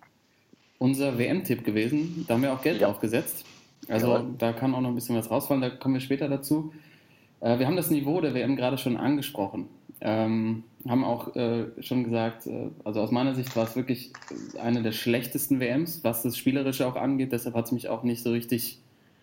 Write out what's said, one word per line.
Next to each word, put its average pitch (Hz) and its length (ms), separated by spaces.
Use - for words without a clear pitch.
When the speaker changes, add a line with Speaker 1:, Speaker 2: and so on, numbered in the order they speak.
Speaker 1:
unser 135 400
W-M-Tipp 123 480
gewesen. 147 640
Da 117 60
haben 120 80
wir 135 100
auch 131 80
Geld 123 220
Speaker 2:
Ja. 101 60
Speaker 1:
drauf 104 120
gesetzt. - 460
Also 113 240
Speaker 2:
Jawohl. 123 240
Speaker 1:
da 117 160
kann 131 220
auch 127 80
noch 123 80
ein 120 40
bisschen 117 220
was 113 140
rausfallen, 135 320
da 123 80
kommen 135 240
wir 127 80
später 139 260
dazu. 151 460
Äh, 120 180
wir 127 80
haben 175 100
das 175 140
Niveau 151 300
der 143 140
W 123 80
M 135 140
gerade 127 200
schon 123 220
angesprochen. 120 720
Ähm, 113 600
haben 123 180
auch, 120 320
äh, 117 320
schon 127 240
gesagt, 117 420
äh, 113 220
also 107 160
aus 110 120
meiner 127 220
Sicht 127 220
war 113 80
es 110 120
wirklich 127 360
eine 117 220
der 110 100
schlechtesten - 680
W 123 100
Ms, 147 360
was 117 180
das 120 140
Spielerische 135 500
auch 123 100
angeht. 131 360
Deshalb 117 220
hat's 117 180
mich 123 160
auch 113 140
nicht 120 200
so 117 100
richtig 117 460